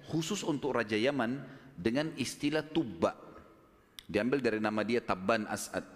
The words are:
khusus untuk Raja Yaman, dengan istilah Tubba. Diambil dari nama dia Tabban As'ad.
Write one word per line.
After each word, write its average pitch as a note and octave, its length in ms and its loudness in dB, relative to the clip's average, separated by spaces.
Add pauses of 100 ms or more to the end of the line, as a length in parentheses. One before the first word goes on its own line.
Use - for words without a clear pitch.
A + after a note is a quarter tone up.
khusus E3 400 -2
untuk C3+ 320 0
Raja A2 160 2
Yaman, B2+ 480 2 (320)
dengan C#3+ 400 0
istilah D3 480 0
Tubba. D3 560 0 (880)
Diambil A#2 320 2
dari G#2+ 240 0
nama G#2+ 160 2
dia A2+ 240 2
Tabban G#2 480 2
As'ad. F#2 320 -4 (120)